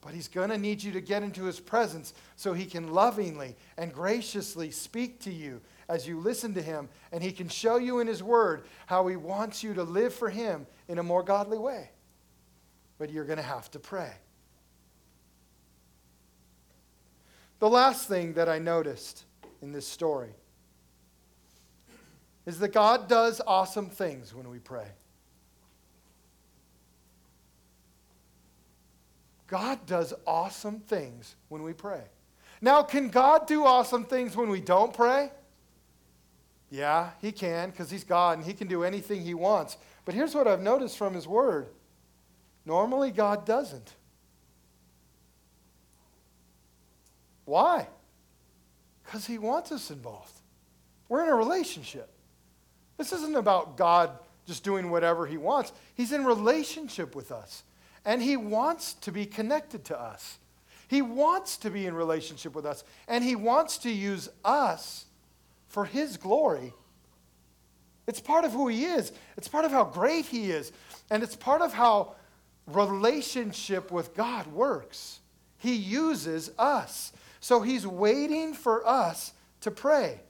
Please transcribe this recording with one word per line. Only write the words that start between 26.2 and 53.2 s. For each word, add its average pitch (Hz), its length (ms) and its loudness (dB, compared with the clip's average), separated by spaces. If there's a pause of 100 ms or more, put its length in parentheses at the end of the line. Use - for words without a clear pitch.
God 208 400 -4
does 175 260 -2 (140)
awesome 190 540 -4
things 127 560 -6 (120)
when 151 140 -12
we 165 100 -10
pray. 170 300 -10 (580)
Now, 277 220 8
can 277 280 0
God 294 360 8
do 302 180 2
awesome 254 400 6
things 247 320 -2
when 233 120 0
we 190 120 0
don't 190 320 4
pray? 269 380 4 (1400)
Yeah, 151 400 0 (100)
he 208 100 -4
can, 180 420 -4
'cause 170 180 -12
he's 190 140 -10
God 175 340 4
and 160 80 -10
he 190 80 -8
can 202 140 -8
do 175 160 -2
anything 196 380 -4
he 170 120 -6
wants. 175 420 0 (280)
But 180 100 -6
here's 294 200 -2
what 269 140 4
I've 185 140 4
noticed 240 340 0
from 196 180 -2
his 156 140 -8
word. 202 400 2 (960)
Normally, 240 480 2
God 202 320 2
doesn't. 185 500 -2 (3500)
Why? 254 440 4 (1160)
'Cause 214 220 -12
he 233 120 -6
wants 262 320 -2
us 277 220 -8
involved. 120 480 -16 (680)
We're 277 140 2
in 330 60 2
a 277 80 6
relationship. 226 760 -2 (840)
This - 160 -8
isn't 311 240 -4